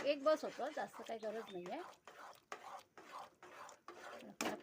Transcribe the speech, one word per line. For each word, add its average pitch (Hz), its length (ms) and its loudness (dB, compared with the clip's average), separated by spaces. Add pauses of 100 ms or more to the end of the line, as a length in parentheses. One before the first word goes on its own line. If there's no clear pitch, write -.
एक 285 200 6
बस 302 200 10
होतं, 220 320 0
जास्त 220 320 -2
काही 226 100 0
गरज 214 340 -2
नाही 175 180 -4
आहे. 285 100 0 (2500)
आपल्याला - 340 2